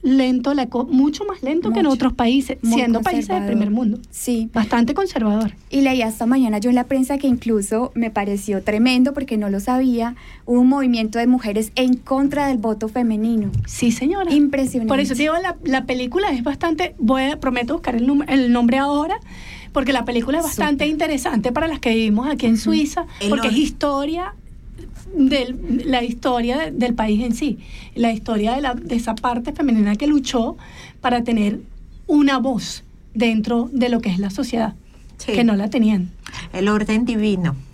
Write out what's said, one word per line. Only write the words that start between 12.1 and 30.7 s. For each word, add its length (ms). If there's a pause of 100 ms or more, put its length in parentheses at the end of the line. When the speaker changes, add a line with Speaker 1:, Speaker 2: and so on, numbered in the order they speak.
Speaker 2:
del 100
voto 320
femenino. 600 (160)
Speaker 1:
Sí, 260
señora. 400
Speaker 2:
Impresionante. 560
Speaker 1:
Por 120
eso 140
te 60
digo, 140
la, 300
la 200
película 460
es 140
bastante, 540
voy 260
a, 140
prometo 360
buscar 200
el 120
num-, 200
el 260
nombre 260
ahora, 420 (520)
porque 200
la 140
película 320
es 60
bastante 400
Speaker 2:
Súper. 80
Speaker 1:
interesante 600
para 160
las 100
que 160
vivimos 320
aquí 200
en 80
Speaker 2:
Ujú. 80
Speaker 1:
Suiza, 420 (160)
Speaker 3:
El 80
Speaker 1:
porque 200
es 40
Speaker 3:
or- 80
Speaker 1:
historia 760 (800)
del, 720
la 180
historia 540
de, 120
del 240
país 300
en 100
sí, 240 (380)
la 160
historia 420
de 60
la, 140
de 200
esa 220
parte 360
femenina 440
que 100
luchó 500 (440)